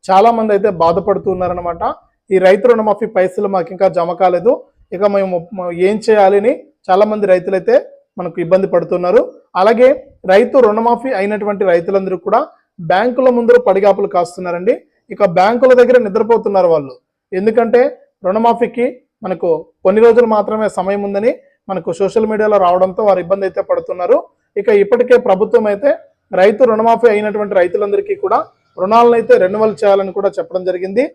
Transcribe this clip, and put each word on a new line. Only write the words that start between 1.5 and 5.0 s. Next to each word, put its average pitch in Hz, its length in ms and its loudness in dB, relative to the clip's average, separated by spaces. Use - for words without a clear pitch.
ఈ 185 120 4
రైతు 196 260 4
రుణమాఫీ 220 360 0
పైసలు 190 380 -2
మాకు 175 200 -4
ఇంకా 190 120 0
జమ 170 120 -2
కాలేదు, 180 320 2
ఇక 185 80 -4